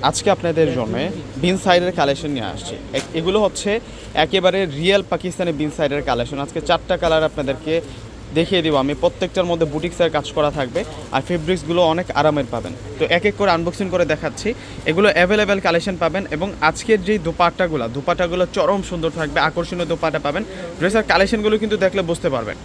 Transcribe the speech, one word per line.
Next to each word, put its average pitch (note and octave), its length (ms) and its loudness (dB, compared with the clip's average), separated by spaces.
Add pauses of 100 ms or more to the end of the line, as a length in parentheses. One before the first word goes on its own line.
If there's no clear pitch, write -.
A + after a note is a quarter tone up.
আজকে - 260 0
আপনাদের E3 320 2 (100)
জন্য A2 180 -2 (480)
বিন F3+ 200 2
সাইডের F3+ 360 4
কালেকশন D3 360 0
নিয়ে G#2+ 180 -4
আসছি। - 220 -8 (180)
এ-, C3+ 260 -4
এগুলো F3+ 260 0
হচ্ছে G#3 340 -2 (460)
একেবারে F#3 400 2
রিয়েল F3 440 2
পাকিস্তানি F3 500 -2
বিন D3+ 180 0
সাইডের C#3+ 320 0
কালেকশন। A#2+ 300 -2
আজকে C#3 220 -6
চারটা F3 360 0
কালার D#3+ 320 2
আপনাদেরকে C#3 440 -4 (640)
দেখিয়ে E3+ 280 2
দিব D3+ 180 2
আমি। C#3+ 100 0 (100)
প্রত্যেকটার F3 480 0
মধ্যে E3 220 2
বুটিক্সের E3 360 0
কাজ D3+ 180 -2 (100)
করা D3 140 2
থাকবে, C3+ 300 -4 (300)
আর C3+ 180 2
ফেব্রিক্সগুলো E3+ 520 0 (120)
অনেক F3 140 -2 (120)
আরামের D3 340 4
পাবেন। F2+ 200 -4 (260)
তো D#3 40 2 (140)
এক F3 80 0
এক G3+ 140 2
করে G3 120 4
আনবক্সিং E3+ 380 0
করে F3 160 2
দেখাচ্ছি। D3+ 440 -4 (360)
এগুলো F#3+ 300 4
অ্যাভেলেবেল G3 440 4
কালেকশন F3 440 0
পাবেন, E3+ 280 0
এবং D#3 160 -4 (140)
আজকের G#3 460 2
যেই G#3+ 200 2
দোপাট্টাগুলো, E3+ 580 2 (100)
দোপাট্টাগুলো F3 480 0 (120)
চরম F#3+ 340 2
সুন্দর E3 300 -2
থাকবে, D#3 200 0
আকর্ষণীয় E3 540 0
দোপাট্টা D#3+ 260 -2
পাবেন। D3 240 -2 (360)
ড্রেসের G3 320 2
কালেকশনগুলো G#3 460 4
কিন্তু G#3+ 200 0
দেখলে F#3+ 320 2
বুঝতে E3+ 260 0
পারবেন A2 300 -4